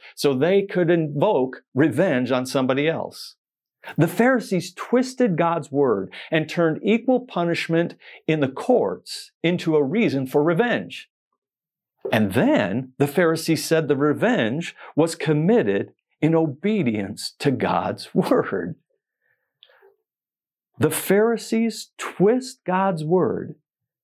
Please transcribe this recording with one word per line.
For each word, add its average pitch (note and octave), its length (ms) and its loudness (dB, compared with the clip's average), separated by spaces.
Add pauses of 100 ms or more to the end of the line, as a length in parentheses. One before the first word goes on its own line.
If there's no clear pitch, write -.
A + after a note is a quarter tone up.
(160)
so C#3+ 180 2
they E3+ 280 2
could F3+ 300 0
invoke D3 720 0 (100)
revenge C3 580 2
on B2+ 140 0
somebody C3 420 0
else. - 480 -8 (600)
The E3 100 4
Pharisees A3+ 680 0
twisted B3 640 0
God's E3 340 -2
word C3 420 0 (160)
and D#3 180 0
turned D#3+ 360 0
equal A#3 380 2
punishment E3+ 760 -2 (320)
in D#3 120 2
the C#3 80 2
courts - 840 -2 (100)
into E3 340 0
a D3 80 4
reason C#3 440 0
for D3 160 2
revenge. E3 680 -2 (1040)
And G#2+ 220 2
then B2+ 640 0
the C#3+ 80 4
Pharisees D#3+ 580 0
said D#3+ 220 0
the C#3 100 2
revenge D3 800 0 (200)
was E3 200 2
committed D3+ 800 0 (280)
in D#3+ 140 2
obedience C#3+ 1040 -2
to D3 100 2
God's G2 640 -2
word. D#3+ 640 0 (2000)
The D3+ 140 0
Pharisees A3 1080 -2
twist - 640 -2
God's F#3 400 -2
word, D3+ 520 -2 (480)